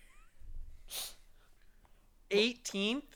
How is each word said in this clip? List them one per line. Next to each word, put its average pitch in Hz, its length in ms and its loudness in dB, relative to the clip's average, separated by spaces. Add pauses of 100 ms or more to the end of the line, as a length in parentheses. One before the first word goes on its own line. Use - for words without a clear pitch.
(2250)
Eighteenth? 220 760 4 (120)